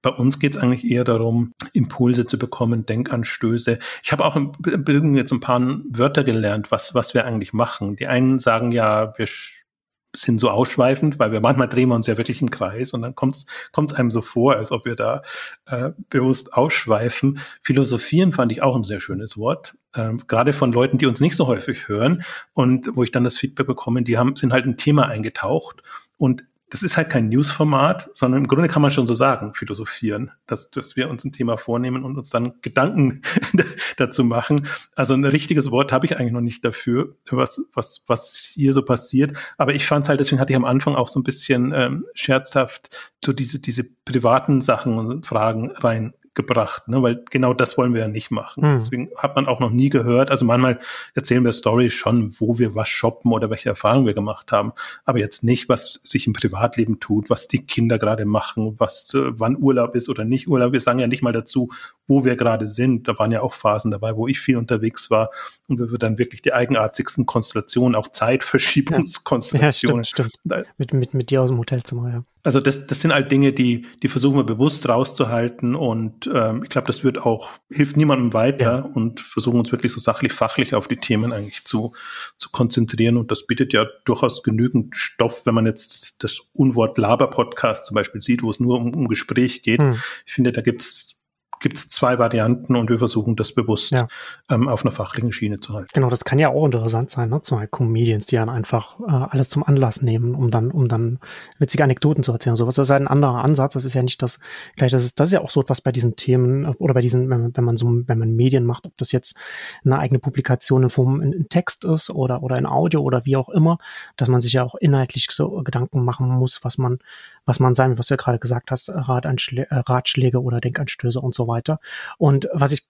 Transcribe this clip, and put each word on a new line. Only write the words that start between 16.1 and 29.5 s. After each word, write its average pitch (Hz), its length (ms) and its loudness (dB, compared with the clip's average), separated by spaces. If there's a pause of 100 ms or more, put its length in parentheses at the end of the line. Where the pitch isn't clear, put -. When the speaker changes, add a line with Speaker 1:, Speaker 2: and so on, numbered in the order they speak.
Speaker 1:
ausschweifen. 123 840 0 (220)
Philosophieren 135 720 2
fand 117 180 2
ich 110 120 -4
auch 131 120 2
ein 117 80 0
sehr 98 160 -6
schönes 104 380 -10
Wort, 123 380 -6 (200)
ähm, 113 320 -4
gerade 117 240 4
von 135 220 2
Leuten, 131 240 4
die 147 80 2
uns 120 160 2
nicht - 160 4
so 151 100 4
häufig - 400 -2
hören 135 360 0 (300)
und 127 440 2
wo 123 60 2
ich 117 80 -2
dann 123 120 2
das 120 140 -2
Feedback 139 300 -4
bekomme, 123 340 -2
die 117 160 0
haben, 131 180 0
sind 123 160 0
halt 131 140 0
ein 123 120 -2
Thema 147 300 4
eingetaucht 110 760 -6 (340)
und 127 260 0 (300)
das - 100 -6
ist - 120 -2
halt 160 140 0
kein 113 180 2
News-Format, 143 840 0
sondern 131 300 0
im 127 40 0
Grunde 131 220 2
kann 147 120 2
man 143 100 6
schon 139 140 2
so 117 80 0
sagen, 117 400 0